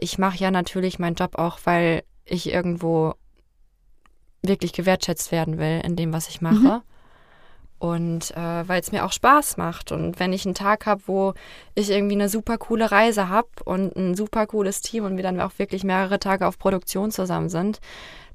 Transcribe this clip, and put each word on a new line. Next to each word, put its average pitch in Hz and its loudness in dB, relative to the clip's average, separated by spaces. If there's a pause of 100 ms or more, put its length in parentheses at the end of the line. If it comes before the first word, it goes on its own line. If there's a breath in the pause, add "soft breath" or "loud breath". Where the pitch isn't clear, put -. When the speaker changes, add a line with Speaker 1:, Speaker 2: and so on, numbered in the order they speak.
Speaker 1:
ich - -4
mache 190 0
ja 190 0
natürlich 185 -2
meinen 170 -2
Job 180 -2
auch, 170 -2
weil 170 4 (220)
ich - -4
irgendwo 165 0 (1300)
wirklich 185 0
gewertschätzt 185 -2
werden 160 0
will 160 0
in 170 -2
dem, 165 -2
was 160 -4
ich - -14
mache. 165 4
Speaker 2:
Mhm. 233 6 (960 soft breath)
Speaker 1:
Und, 170 -2
äh, 170 -4
weil's 185 -2
mir 208 -2
auch 185 -4
Spaß 285 4
macht. 170 -6
Und 170 -4
wenn 185 0
ich 190 -4
einen 180 0
Tag 202 0
hab, 202 0
wo 190 2 (400 loud breath)
ich 202 0
irgendwie 202 2
eine 202 2
super 226 -2
coole 226 0
Reise 214 4
hab 220 0
und 190 -2
ein 180 0
super 214 -2
cooles 202 -2
Team 220 -4
und 190 -2
wir 185 -4
dann 180 -2
auch 185 -2
wirklich 196 -4
mehrere 190 0
Tage 190 0
auf 185 -2
Produktion 190 0
zusammen 170 -2
sind, 185 -2 (540 loud breath)